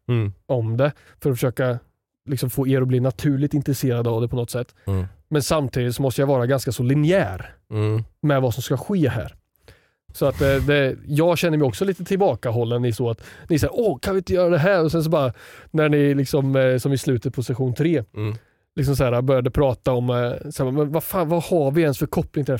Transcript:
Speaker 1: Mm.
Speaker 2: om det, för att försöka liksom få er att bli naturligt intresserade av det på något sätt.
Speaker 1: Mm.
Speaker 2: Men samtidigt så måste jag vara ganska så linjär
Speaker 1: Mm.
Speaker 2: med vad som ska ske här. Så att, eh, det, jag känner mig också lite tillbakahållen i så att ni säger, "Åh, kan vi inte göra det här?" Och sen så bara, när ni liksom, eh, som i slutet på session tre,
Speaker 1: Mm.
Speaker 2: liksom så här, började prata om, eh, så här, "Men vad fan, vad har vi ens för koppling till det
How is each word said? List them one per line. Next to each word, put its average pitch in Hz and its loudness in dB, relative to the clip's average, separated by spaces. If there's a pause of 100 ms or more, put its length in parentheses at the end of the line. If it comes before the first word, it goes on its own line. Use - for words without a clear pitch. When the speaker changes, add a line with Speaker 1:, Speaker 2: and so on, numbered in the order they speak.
Speaker 1:
Mm. 110 0 (140)
Speaker 2:
om 113 -2
det, 139 2 (300)
för 147 0
att 123 0
försöka 127 -2 (500)
liksom 131 -4
få 131 -2
er 135 4
att 127 0
bli 123 2
naturligt 139 0
intresserade 127 0
av 117 0
det 120 0
på 131 -6
något 120 -4
sätt. 123 -8 (120)
Speaker 1:
Mm. 95 -2 (220)
Speaker 2:
Men 147 2
samtidigt 127 0
så 143 -2
måste 135 0
jag 139 2
vara 127 2
ganska 131 0
så 127 -4
linjär 147 0 (160)
Speaker 1:
Mm. 107 -2 (160)
Speaker 2:
med 139 2
vad 123 2
som 123 -6
ska 139 -2
ske 165 0
här. - -6 (800)
Så - -2
att, - -2
eh, 139 4
det, 139 2 (100)
jag 160 2
känner 160 0
mig 143 2
också 123 -2
lite 180 -2
tillbakahållen 120 0
i 120 0
så 117 -2
att - -8 (260)
ni 160 2
säger, 143 -2
"Åh, 202 0
kan 196 -2
vi 190 0
inte 185 -4
göra 180 2
det 175 2
här?" 175 2
Och 147 0
sen 160 0
så 160 -2
bara, 139 0 (380)
när 156 2
ni 143 4
liksom, 135 0
eh, 131 4
som 139 -2
i 131 0
slutet 127 -2
på 131 -2
session 127 -2
tre, 151 0 (120)
Speaker 1:
Mm. 107 -4 (420)
Speaker 2:
liksom 139 0
så 135 2
här, 120 2
började 131 2
prata 135 0
om, 123 0
eh, 123 -2
så 147 -4
här, 127 -2
"Men 147 0
vad 160 -2
fan, 180 -2
vad 170 0
har 151 0
vi 170 2
ens 143 0
för 151 -2
koppling - -4
till 139 -2
det 120 0